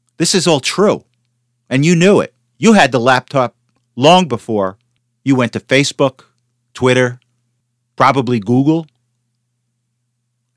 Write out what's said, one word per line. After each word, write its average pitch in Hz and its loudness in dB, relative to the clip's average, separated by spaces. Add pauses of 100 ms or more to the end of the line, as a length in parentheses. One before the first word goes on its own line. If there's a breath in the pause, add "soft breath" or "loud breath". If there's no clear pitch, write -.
(180)
this - -2
is 175 -2
all 156 0
true, 175 -2 (680)
and 135 -2
you 175 2
knew 175 4
it. - -10 (240)
You 220 2
had 147 2
the 127 0
laptop 127 -2 (400)
long 165 4
before 104 -6 (480)
you 135 0
went 123 -2
to 104 -6
Facebook, 139 -2 (500)
Twitter, 127 0 (800)
probably 123 0
Google, 139 -2 (1700)